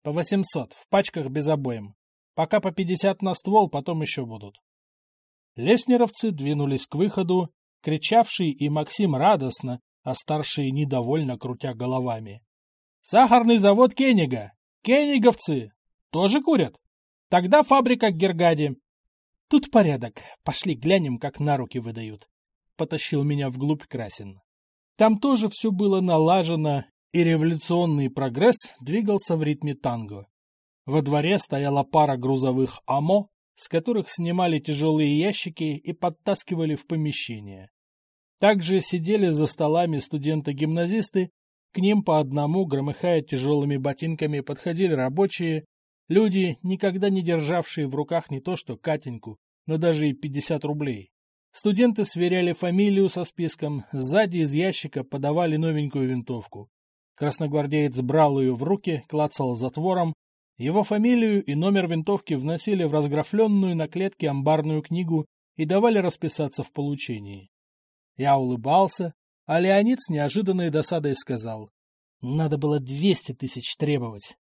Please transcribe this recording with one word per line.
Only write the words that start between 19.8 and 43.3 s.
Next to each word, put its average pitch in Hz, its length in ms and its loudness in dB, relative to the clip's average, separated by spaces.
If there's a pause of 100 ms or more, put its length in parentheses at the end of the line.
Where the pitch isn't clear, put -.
Пошли 156 320 -4
глянем, 143 420 0
как - 240 -8
на 143 160 2
руки 123 220 -6
выдают», 113 500 -12 (480)
потащил 151 460 -2
меня 143 260 0
вглубь 143 340 -2
Красин. 101 560 -12 (560)
Там 214 240 4
тоже 226 300 2
всё 220 220 -2
было 196 280 2
налажено, 160 840 2 (260)
и 170 120 2
революционный 165 840 2
прогресс 135 720 0
двигался 196 540 0
в 156 60 -2
ритме 147 320 -2
танго. 110 540 -8 (580)
Во 147 160 2
дворе 151 380 2
стояла 139 440 0
пара 143 340 2
грузовых 131 680 0
амо, 170 440 0 (260)
с - 120 -16
которых 220 440 -2
снимали 175 480 0
тяжёлые 151 580 0
ящики 175 460 -2 (120)
и 160 180 -10
подтаскивали 165 840 -2
в - 100 -14
помещение. 107 840 -6 (680)
Также 190 420 2
сидели 180 480 0
за 151 180 2
столами 156 500 0
студенты-гимназисты, 156 1300 -2 (420)
к - 60 -6
ним 202 240 4
по 156 160 2
одному, 147 480 0
громыхая 147 540 0
тяжёлыми 143 560 -2